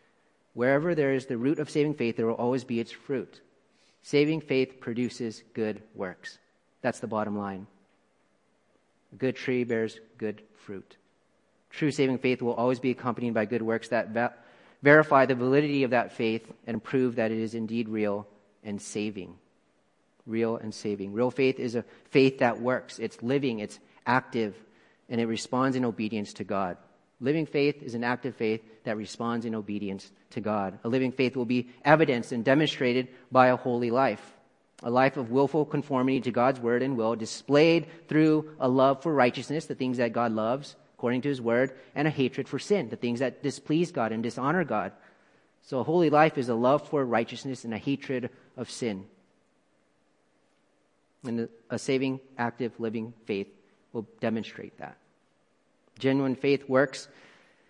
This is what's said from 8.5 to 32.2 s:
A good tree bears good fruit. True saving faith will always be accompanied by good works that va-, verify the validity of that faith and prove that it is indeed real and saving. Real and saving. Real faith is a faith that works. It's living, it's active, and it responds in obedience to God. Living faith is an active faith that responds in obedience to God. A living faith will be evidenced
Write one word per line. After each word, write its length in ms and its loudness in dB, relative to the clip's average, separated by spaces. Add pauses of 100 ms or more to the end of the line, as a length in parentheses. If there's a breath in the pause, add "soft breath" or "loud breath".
A 20 -20
good 200 -2
tree 280 -2
bears 360 -2 (180)
good 260 -8 (120)
fruit. 420 -16 (720)
True 200 0
saving 280 2
faith 240 0
will 120 -2
always 280 0
be 100 0
accompanied 420 -4
by 120 2
good 160 -2
works 260 -2
that 220 -2
va-, 240 -2 (480 loud breath)
verify 440 8
the 100 2
validity 480 2
of 80 0
that 200 2
faith 400 -2 (160)
and 160 -6
prove 320 0
that 160 0
it 80 -2
is 160 -4
indeed 320 -4
real 400 -2 (340)
and 200 -8
saving. 560 -8 (920)
Real 300 -2
and 160 -10
saving. 400 -6
Real 180 0
faith 260 0
is 180 -4
a 100 -4 (240 loud breath)
faith 300 4
that 220 2
works. 380 -4
It's 240 -8
living, 360 -2
it's 200 -10 (260 soft breath)
active, 480 0 (540 soft breath)
and 140 -2
it 60 0
responds 500 -2
in 80 0
obedience 480 -4
to 100 -10
God. 340 -2 (460)
Living 220 0
faith 360 0
is 140 -10
an 80 -4
active 320 -4
faith 260 -2 (220 loud breath)
that 140 -4
responds 480 -6
in 100 -4
obedience 560 -8 (200)
to 100 -8
God. 420 -2
A 60 -4
living 240 0
faith 240 0
will 80 -2
be 240 -2 (160 loud breath)
evidenced 480 4